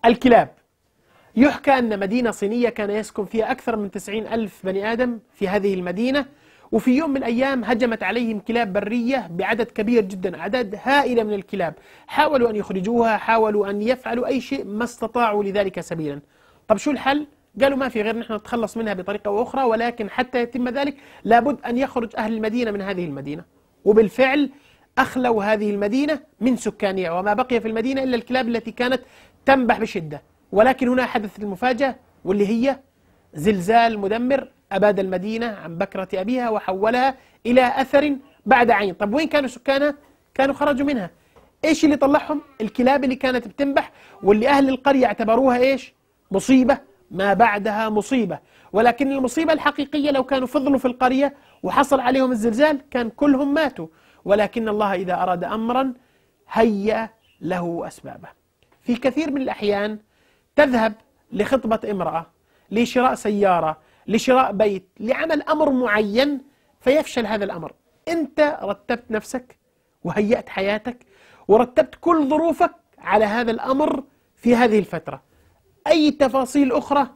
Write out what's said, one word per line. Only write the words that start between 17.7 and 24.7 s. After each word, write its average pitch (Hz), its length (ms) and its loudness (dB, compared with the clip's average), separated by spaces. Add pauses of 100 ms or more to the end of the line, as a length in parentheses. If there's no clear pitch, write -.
"ما 262 120 -2
في 233 120 -4
غير 220 140 -2
نحن 226 180 -8
نتخلص 220 440 -6
منها 220 160 -4
بطريقة 202 340 -6
أو 208 160 0
أخرى، 254 200 -4
ولكن 233 460 -2
حتى 254 320 -2
يتم 247 280 -4
ذلك 285 280 -4 (260)
لابد 233 420 4
أن 240 120 -2
يخرج 247 400 -4
أهل 226 160 -4
المدينة 220 380 -2
من 202 100 -6
هذه 190 240 -4
المدينة." 143 380 -10 (420)
وبالفعل 254 640 4 (480)